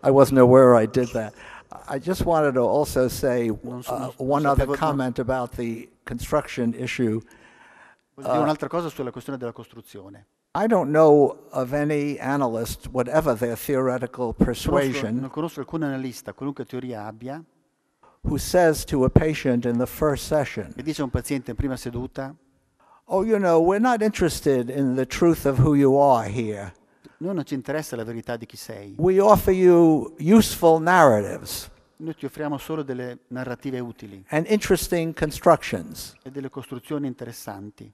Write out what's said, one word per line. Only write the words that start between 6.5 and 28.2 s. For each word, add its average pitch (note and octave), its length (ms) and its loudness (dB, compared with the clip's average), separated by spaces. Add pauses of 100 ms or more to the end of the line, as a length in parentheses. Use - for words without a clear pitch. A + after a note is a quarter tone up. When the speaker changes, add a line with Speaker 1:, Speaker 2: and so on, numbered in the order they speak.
Speaker 1:
issue. A#2 460 -4 (960)
Speaker 2:
Voglio C3 140 -10
dire B2 100 0
Speaker 1:
Uh, D3+ 40 0
Speaker 2:
un'altra D3 260 -2
cosa E3+ 200 -6
sulla B2+ 220 -8
questione C3 280 -12
della A#2+ 140 -10
costruzione. G2+ 720 -20 (280)
Speaker 1:
I G3 120 0
don't F3+ 240 2
know D3+ 640 6
of C3 200 -4
any D3 460 -2
analyst, B2 720 -4
whatever B2+ 460 0
their A#2 200 -4
theoretical B2+ 760 -4
Speaker 2:
Conosco, - 100 2
Speaker 1:
persuasion, B2+ 760 -2
Speaker 2:
non C3 100 -10
conosco D#3 300 -8
alcun D#3+ 240 -6
analista, C3 500 -8
qualunque C3+ 300 -10
teoria B2 420 -10
abbia, B2 340 -12 (840)
Speaker 1:
who D3 140 -2
says E3 480 2
to C3 200 0
a - 40 4
patient C#3 560 0
in A#2+ 140 -2
the B2 80 0
first D3 400 -4
session, C3 480 -4
Speaker 2:
che A#2+ 80 -14
dice D3+ 200 -6
a - 20 -2
un B2 60 -8
paziente B2+ 400 -6
in A2 60 -10
prima C3 200 -6
seduta, C3 580 -12 (720)
Speaker 1:
"Oh, F#3+ 180 -2
you A3 140 2
know, E3+ 220 4
we're F#3+ 200 2
not A#3 220 2
interested C#3+ 680 0
in C3 280 -2
the C3 100 -2
truth E3 400 0
of C3 140 0
who D3 140 4
you C#3 220 4
are C3 320 2
here." G#2 440 -8 (500)
Speaker 2:
Noi F#3+ 120 -6
non D3+ 100 -6
ci - 80 -10
interessa C#3+ 440 -8
la A2+ 80 -8
verità A#2 340 -10